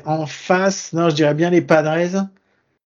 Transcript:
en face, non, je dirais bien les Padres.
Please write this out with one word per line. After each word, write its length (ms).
en 220
face, 640
non, 160
je 60
dirais 180
bien 160
les 120
Padres. 680